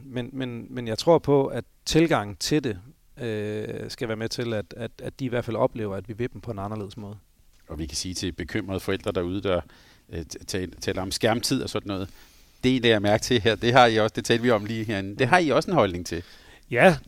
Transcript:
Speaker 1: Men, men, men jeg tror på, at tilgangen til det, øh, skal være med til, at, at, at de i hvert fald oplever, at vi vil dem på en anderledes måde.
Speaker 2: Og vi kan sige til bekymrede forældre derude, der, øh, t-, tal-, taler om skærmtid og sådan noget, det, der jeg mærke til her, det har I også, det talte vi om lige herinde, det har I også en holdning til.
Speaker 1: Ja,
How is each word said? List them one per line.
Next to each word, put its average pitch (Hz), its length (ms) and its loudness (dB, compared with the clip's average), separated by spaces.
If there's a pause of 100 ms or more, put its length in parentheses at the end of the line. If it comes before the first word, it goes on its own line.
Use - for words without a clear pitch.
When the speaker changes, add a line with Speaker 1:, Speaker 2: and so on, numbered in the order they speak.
Speaker 1:
Men, 123 280 -8
men, 123 360 -8
men 127 180 -8
jeg 110 100 -2
tror 165 220 4
på, 143 280 4
at 123 160 -6 (220)
tilgangen 143 500 2
til 147 280 0
det, 104 160 -4 (420)
øh, 110 680 -6
skal - 160 -6
være 110 100 -4
med 113 120 -4
til, 117 240 -4
at, 101 240 -6
at, 117 140 -8 (120)
at 120 160 -12
de 135 60 -4
i - 20 -4
hvert 120 180 -2
fald 110 120 -4
oplever, 110 380 -2
at 98 140 -10
vi 113 40 -10
vil 120 200 -6
dem 101 80 -16
på 120 100 -10
en 101 80 -8
anderledes 104 380 -8
måde. 104 180 -12 (520)
Speaker 2:
Og 80 120 -10
vi 80 60 -6
kan 73 120 -10
sige 92 160 -6
til 90 180 -4
bekymrede 95 480 -6
forældre 98 320 -4
derude, 90 300 -2
der, 92 200 0 (480)
øh, 87 100 -8
t-, - 280 -12
tal-, 92 240 -6 (100)
taler 95 200 -4
om 95 100 -6
skærmtid 120 520 0
og 98 60 -8
sådan 107 180 -6
noget, 98 220 -6 (540)
det, 127 200 2
der 120 60 6
jeg 107 120 6
mærke 104 200 4
til 123 200 2
her, 110 140 4
det 117 180 2
har 127 120 10
I 113 120 4
også, 110 180 2
det 117 100 -4
talte 117 180 2
vi 123 80 4
om 107 140 4
lige 113 180 -4
herinde, 101 320 -4
det 127 120 2
har 175 100 6
I 170 120 2
også 143 220 2
en 180 40 2
holdning 92 300 2
til. 85 180 -6 (480)
Speaker 1:
Ja, 147 260 6 (100)